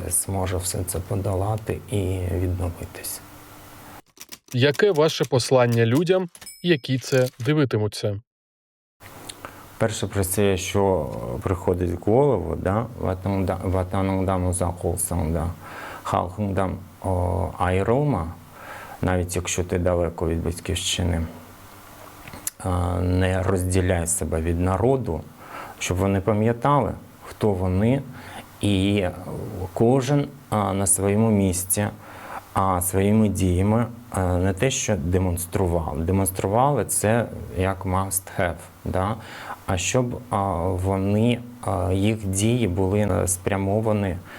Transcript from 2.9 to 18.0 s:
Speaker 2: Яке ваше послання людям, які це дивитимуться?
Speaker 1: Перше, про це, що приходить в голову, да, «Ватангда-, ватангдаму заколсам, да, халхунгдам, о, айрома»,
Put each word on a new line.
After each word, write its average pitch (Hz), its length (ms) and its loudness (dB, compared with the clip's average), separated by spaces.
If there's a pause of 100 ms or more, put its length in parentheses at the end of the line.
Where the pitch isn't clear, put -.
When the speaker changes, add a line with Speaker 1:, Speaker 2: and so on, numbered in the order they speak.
Speaker 2:
Яке 143 380 4
ваше 156 340 2
послання 120 600 4
людям, 175 440 2 (340)
які 139 340 2
це 127 300 2 (120)
дивитимуться? 113 800 0 (1600)
Speaker 1:
Перше, 107 260 0
про 101 160 0
це, 98 340 2
що 92 520 2 (340)
приходить 90 480 0
в 87 180 -2
голову, 107 460 4
да, 95 300 0 (160)
«Ватангда-, 92 640 -2
ватангдаму 95 880 0
заколсам, 87 800 -2
да, 82 140 -2 (560)
халхунгдам, 95 760 -2 (260)
о, 90 440 0 (100)
айрома», 98 680 2 (720)